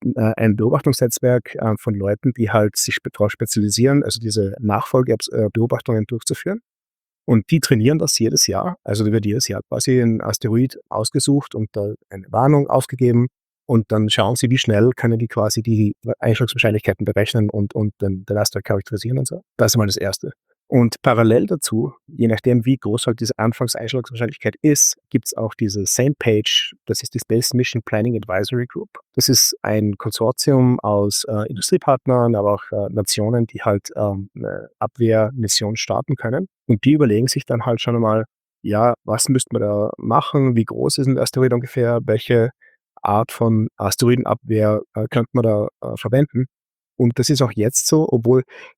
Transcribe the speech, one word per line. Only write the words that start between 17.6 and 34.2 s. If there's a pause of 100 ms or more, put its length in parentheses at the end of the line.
und
den,
den
Asteroid
charakterisieren
und
so. (140)
Das
ist
mal
das
Erste. (380)
Und
parallel
dazu, (120)
je
nachdem,
wie
groß
halt
diese
Anfangseinschlagswahrscheinlichkeit
ist, (120)
gibt's
auch
diese
same
page, (100)
das
ist
die
Space
Mission
Planning
Advisory
Group. (240)
Das
ist
ein
Konsortium
aus,
äh,
Industriepartnern,
aber
auch,
äh,
Nationen,
die
halt,
ähm,